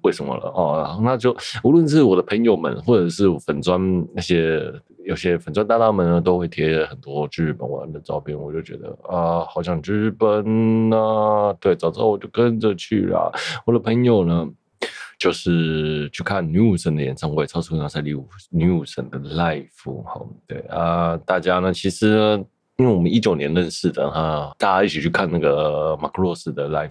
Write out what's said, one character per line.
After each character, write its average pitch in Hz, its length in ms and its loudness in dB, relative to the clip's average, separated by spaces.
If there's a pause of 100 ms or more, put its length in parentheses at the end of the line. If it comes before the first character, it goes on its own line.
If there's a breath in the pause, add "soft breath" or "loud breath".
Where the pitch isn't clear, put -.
为 92 80 4
什 78 120 -8
么 67 140 -6
了， - 120 -8
哦， 78 540 -2
那 127 140 2
就 120 180 0 (280 loud breath)
无 123 80 6
论 165 180 6
是 151 140 6
我 98 120 6
的 90 60 4
朋 107 220 -2
友 110 120 6
们， 78 280 -4
或 117 120 4
者 90 140 2
是 98 180 2 (120)
粉 73 200 -4
专 90 220 0 (320)
那 - 80 -6
些， 80 500 0 (360)
有 92 80 -4
些 87 200 0
粉 85 160 -8
专 104 140 0
大 113 140 2
大 113 120 4
们 95 160 2
呢， 87 140 4
都 90 160 2
会 87 100 -2
贴 78 380 0
很 76 140 -14
多 69 300 -6
去 85 140 -4
日 78 80 0
本 65 160 -8
玩 69 240 -8
的 76 80 -12
照 76 200 -8
片， 73 200 -10
我 73 140 -10
就 80 80 -6
觉 - 160 -16
得， - 180 -14 (140)
啊， 85 400 0
好 - 100 -6
想 85 220 -4
去 92 100 -8
日 107 200 0
本 110 840 2
啊， 107 640 2
对， 92 160 2
早 82 140 -2
知 80 100 -6
道 113 60 2
我 104 100 4
就 98 120 -10
跟 117 320 2
着 107 160 0
去 98 320 -2
啦。 82 240 0 (340 loud breath)
我 117 80 2
的 120 60 4
朋 113 240 0
友 117 200 4
呢， 85 240 2 (680 loud breath)
就 90 140 0
是 78 800 -2
去 - 140 -12
看 95 240 -2
女 82 120 0
武 107 160 4
神 82 200 -2
的 76 60 -2
演 67 140 -4
唱 78 140 -6
会， 73 160 -2
超 85 160 -6
时 - 80 -10
空 - 80 -4
要 76 100 -4
塞 - 140 -6
女 73 140 -4
武-， 98 120 -10 (220)
女 85 220 2
武 82 120 0
神 65 280 -10
的 67 80 -10
live， 71 840 -6
好， - 240 -14 (200)
对 71 140 -12
啊， 85 560 0
大 90 220 -2
家 90 200 2
呢， 92 120 2
其 92 200 -2
实 107 240 2
呢， 107 300 2 (320)
因 127 100 4
为 120 40 6
我 95 80 4
们 85 120 2
一 117 80 4
九 107 160 2
年 73 180 -4
认 87 160 2
识 85 220 -2
的 69 180 -2
哈， 76 480 -4
大 98 180 2
家 95 80 4
一 104 40 2
起 78 120 -4
去 82 120 0
看 90 200 0
那 87 60 0
个 76 640 0
马 76 80 -6
克 92 140 -4
罗 87 100 0
斯 82 180 -8
的 71 180 -6
live 76 220 -4